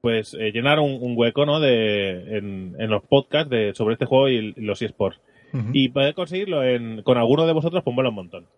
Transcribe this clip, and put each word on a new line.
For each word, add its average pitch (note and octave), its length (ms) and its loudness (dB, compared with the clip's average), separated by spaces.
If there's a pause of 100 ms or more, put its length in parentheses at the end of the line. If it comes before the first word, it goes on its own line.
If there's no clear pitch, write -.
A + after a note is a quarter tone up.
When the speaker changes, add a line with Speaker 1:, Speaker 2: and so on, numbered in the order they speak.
Speaker 1:
pues, A2+ 360 -2
eh, A2 140 -4
llenar C3+ 280 2
un, C#3+ 220 0
un B2 140 -2
hueco, A#2 300 2
¿no? D3+ 160 0
De, G#2 760 0
en, F#2+ 400 -8
en A2 120 -4
los G#2 140 0
podcasts C#3 460 2
de, A2 240 0
sobre A2+ 200 0
este B2 120 -4
juego C3+ 220 4
y, B2+ 100 2
el, G#2+ 200 -6
y A#2 40 -12
los G#2 200 -6
eSports. G2+ 400 -4 (320)
Speaker 2:
Ujú. A#2 180 -4
Speaker 1:
Y C3+ 180 2
poder C#3 260 0
conseguirlo F3+ 500 -4
en, A#2 380 -2
con B2+ 140 4
alguno C3 300 4
de E3 60 2
vosotros, E3 280 -2
pues B2 140 -4
mola C3 140 0
un A2 60 -6
montón. F2+ 320 -16 (100)